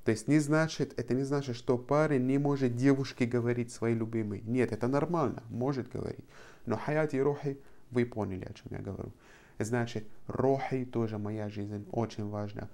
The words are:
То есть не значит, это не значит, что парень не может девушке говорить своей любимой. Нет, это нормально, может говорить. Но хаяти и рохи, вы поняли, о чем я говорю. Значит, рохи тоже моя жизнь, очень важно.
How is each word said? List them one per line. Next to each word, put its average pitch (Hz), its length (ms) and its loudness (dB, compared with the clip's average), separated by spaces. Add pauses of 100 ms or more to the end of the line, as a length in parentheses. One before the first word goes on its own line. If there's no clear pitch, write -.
То 117 60 4
есть 107 180 0
не 147 120 8
значит, 151 580 2
это 120 160 0
не 131 80 2
значит, 135 340 -2
что 123 220 2
парень 143 480 2
не 135 120 4
может 135 380 2
девушке 135 480 4
говорить 120 480 0
своей 117 240 0
любимой. 110 480 -2
Нет, 117 280 2
это 120 160 -2
нормально, 147 600 0
может 123 420 -4
говорить. - 340 -6 (420)
Но 113 100 0
хаяти 151 400 0
и 131 40 2
рохи, 143 380 0 (320)
вы 120 140 4
поняли, 98 400 -4
о - 80 -10
чем - 180 -16
я 101 80 -8
говорю. - 340 -8 (460)
Значит, 117 460 -2 (220)
рохи 135 580 2
тоже 113 340 -2
моя 104 320 -4
жизнь, 104 420 -6
очень 110 360 -2
важно. 104 460 -6